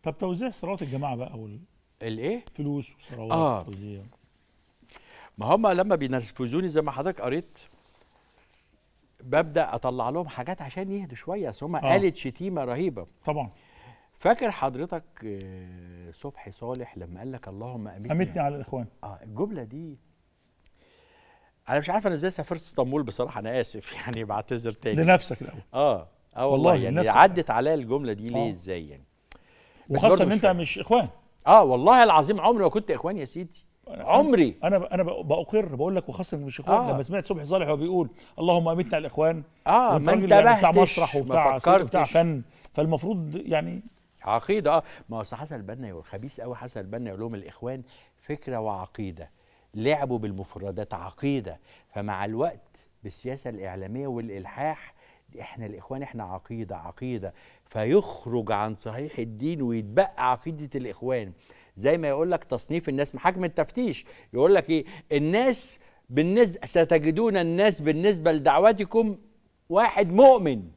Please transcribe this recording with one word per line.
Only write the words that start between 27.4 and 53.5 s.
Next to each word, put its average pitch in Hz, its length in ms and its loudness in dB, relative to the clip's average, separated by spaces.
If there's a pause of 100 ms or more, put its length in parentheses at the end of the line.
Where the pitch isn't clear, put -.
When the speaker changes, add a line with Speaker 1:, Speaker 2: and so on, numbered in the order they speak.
Speaker 2:
عليا 127 240 2
الجملة 127 400 -2
دي 104 140 -8
ليه 117 220 -2
Speaker 1:
آه. - 20 -6
Speaker 2:
إزاي 87 380 -10
يعني؟ 67 140 -20 (840)
بس 135 80 0
Speaker 1:
وخاصة 220 120 6
Speaker 2:
برضه 185 140 6
Speaker 1:
إن 175 40 4
Speaker 2:
مش 196 60 2
Speaker 1:
أنت 214 100 2
Speaker 2:
فاهم. 185 140 4
Speaker 1:
مش 165 220 -6
إخوان. 226 280 2 (400)
Speaker 2:
آه، 196 160 12
والله 160 400 8
العظيم 170 380 6
عمري 208 220 4
ما 165 60 6
كنت 208 220 -2
إخوان 175 260 -4
يا 143 80 -8
سيدي. - 400 -14 (220)
Speaker 1:
أنا، - 160 -14
Speaker 2:
عمري. 202 600 6
Speaker 1:
أنا 190 140 2
ب-، 180 60 2
أنا 185 200 0
ب-، 170 240 -4
بأقر، 170 480 0
بقول 170 200 -2
لك 175 140 -4
وخاصة 175 280 -8
مش 139 220 -10
إخوان. 165 180 2
Speaker 2:
آه. 247 160 0
Speaker 1:
لما 135 100 -2
سمعت 180 220 -6
صبحي 160 200 -6
صالح 170 220 0
وهو 151 100 0
بيقول: 170 320 0 (300)
"اللهم 170 300 2
أمتنا 175 260 -2
على 151 60 -2
الإخوان"، 156 420 0 (240)
Speaker 2:
آه، 220 260 4
Speaker 1:
وأنت 147 120 2
Speaker 2:
ما 170 80 4
Speaker 1:
راجل 190 180 4
يعني 202 120 10
بتاع 196 260 6
Speaker 2:
انتبهتش، 175 220 6
Speaker 1:
مسرح 160 240 -2
Speaker 2:
ما 143 60 2
Speaker 1:
وبتاع 135 360 2
سينما 180 260 6
وبتاع 156 200 0
Speaker 2:
فكرتش. - 140 -4
Speaker 1:
فن، 165 240 2 (320)
فالمفروض 160 720 -2
يعني 165 360 -4 (400)
Speaker 2:
عقيدة، 143 560 0
آه. 151 60 2 (260)
ما 113 80 -8
هو 110 40 -6
أصل 107 140 -12
حسن 147 200 -12
البنا 113 320 -12
يقول، 85 160 -14
خبيث 117 380 -14
قوي 120 140 -10
حسن 117 240 -14
البنا 110 300 -10
يقول 95 120 -10
لهم: 117 140 -8
"الإخوان 117 460 -12 (360)
فكرة 139 400 -10
وعقيدة، 95 720 -8 (440)
لعبوا 127 460 -2
بالمفردات 98 760 -10
عقيدة". 95 640 -6 (340)
فمع 101 320 -6
الوقت 113 340 -4 (440)
بالسياسة 127 460 -12
الإعلامية 95 580 -10